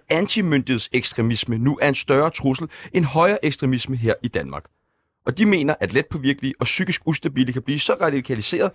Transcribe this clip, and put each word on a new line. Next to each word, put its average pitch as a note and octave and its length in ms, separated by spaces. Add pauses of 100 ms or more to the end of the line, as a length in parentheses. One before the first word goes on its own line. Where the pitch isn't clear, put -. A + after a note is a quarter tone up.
antimyndighedsekstremisme B2+ 1500
nu C3+ 240
er D3 60
en C#3 60
større D3 360
trussel C#3+ 380 (240)
end F3 120
højere F3 400
ekstremisme C3 520
her A2+ 260
i A#2+ 60
Danmark. C#2+ 360 (640)
Og C#3 120
de G#3+ 80
mener, D3+ 340
at G2 120
letpåvirkelige C#3 680
og - 40
psykisk - 400
ustabile C#3 480
kan B2 100
blive D3 180
så - 200
radikaliseret, C#3 760